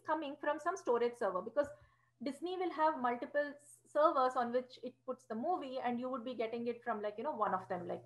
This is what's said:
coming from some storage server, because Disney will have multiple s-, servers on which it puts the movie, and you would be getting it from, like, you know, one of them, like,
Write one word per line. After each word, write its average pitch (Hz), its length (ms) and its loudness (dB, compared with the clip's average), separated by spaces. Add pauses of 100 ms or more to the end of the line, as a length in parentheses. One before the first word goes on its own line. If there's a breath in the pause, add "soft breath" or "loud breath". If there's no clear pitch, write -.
coming 311 340 0
from 294 180 0
some 349 180 -2
storage 240 420 2
server, 185 240 0
because 277 240 0 (580 soft breath)
Disney 320 320 -4
will 359 160 0
have 311 300 2
multiple 262 500 0
s-, - 400 -20
servers 294 420 6
on 240 180 0
which 247 300 -2
it 254 120 -8 (120)
puts 254 220 -6
the 220 60 -6
movie, 269 500 -2
and 247 160 -2
you 254 80 -4
would 254 160 -4
be 254 100 -6
getting 233 320 -4
it 233 160 -4
from, 214 200 -2
like, 208 160 -4
you 226 60 -6
know, 302 80 0
one 208 200 2
of 185 160 -2
them, 175 180 -4
like, 175 200 -4